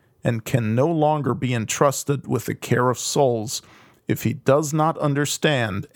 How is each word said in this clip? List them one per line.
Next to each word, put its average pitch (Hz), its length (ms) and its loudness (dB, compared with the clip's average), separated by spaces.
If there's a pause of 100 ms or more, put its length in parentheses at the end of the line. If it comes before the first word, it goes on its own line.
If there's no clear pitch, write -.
(240)
and 117 200 -2
can 113 320 0
no 135 120 4
longer 151 460 0
be 127 200 -2
entrusted 135 760 0
with 123 180 -2
the 113 100 -4
care 123 340 0
of 120 100 -2
souls 123 600 0 (460)
if - 160 -2
he 113 100 0
does 143 400 2
not 156 240 0
understand 139 960 0